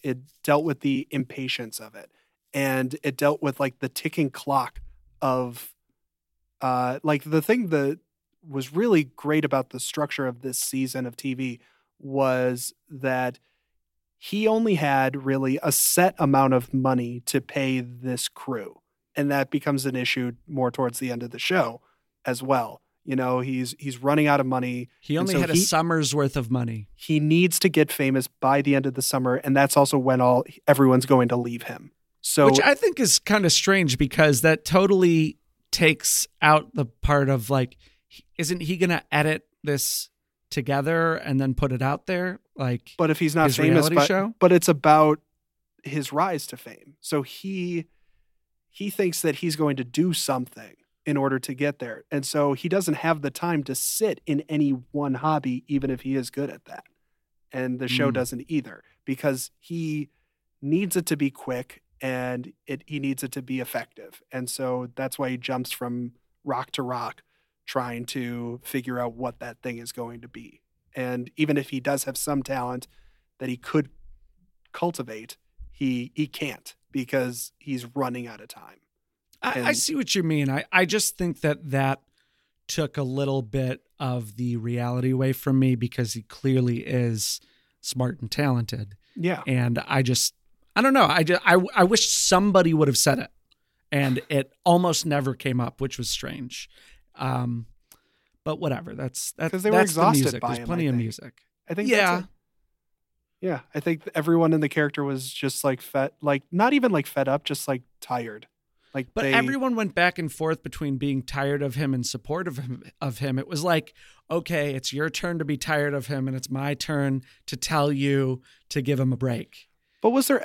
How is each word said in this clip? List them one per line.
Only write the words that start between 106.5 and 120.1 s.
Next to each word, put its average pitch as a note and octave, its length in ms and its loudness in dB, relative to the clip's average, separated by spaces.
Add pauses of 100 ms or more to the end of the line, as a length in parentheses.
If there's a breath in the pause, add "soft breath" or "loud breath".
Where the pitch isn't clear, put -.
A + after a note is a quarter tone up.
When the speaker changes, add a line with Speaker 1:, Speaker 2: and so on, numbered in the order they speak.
Speaker 1:
even, B3+ 220 4
like, D3+ 120 0
fed - 220 -2
up, C#3 160 0
just, - 240 -6
like, C3 140 -2 (180)
tired. A2+ 480 -8 (460)
Like, C3 200 -6
Speaker 2:
But A3+ 100 -2
Speaker 1:
they C3+ 100 2
Speaker 2:
everyone B3+ 420 2
went G#3 180 -2
back F3 240 2
and D#3+ 140 -4
forth D#3+ 320 -4
between C#3 340 -6
being C3+ 260 -2
tired C#3 380 -2
of C3+ 140 -4
him C#3 180 0
and B2 120 -2
supportive D3+ 520 -6
of C#3 60 -8
him, B2 200 -10 (180)
of C3 160 -6
him. C3 200 -2
It C3+ 120 -6
was D3+ 120 -6
like, E3 320 0 (380 soft breath)
"Okay, D#3+ 440 -2
it's - 180 -6
your D3+ 160 -2
turn F3 300 -4
to D#3 60 -4
be C#3+ 120 -2
tired D3 360 0
of C3 140 -4
him, C3+ 220 -4
and C3 80 -6
it's - 120 -10
my C#3 240 -4
turn C#3 480 -2 (260 soft breath)
to C3+ 100 -8
tell D3 340 0
you C3+ 500 0 (280 soft breath)
to D3 120 -4
give C3 160 0
him C3 140 2
a B2 60 -2
break." A#2+ 500 -6 (340)
Speaker 1:
But A3+ 100 4